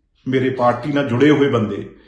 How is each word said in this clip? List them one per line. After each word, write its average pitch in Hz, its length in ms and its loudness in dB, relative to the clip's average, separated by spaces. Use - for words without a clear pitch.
ਮੇਰੇ 131 220 0
ਪਾਰਟੀ 123 420 -2
ਨਾਲ 139 160 -2
ਜੁੜੇ 127 220 4
ਹੋਏ 139 180 2
ਬੰਦੇ, 107 460 -4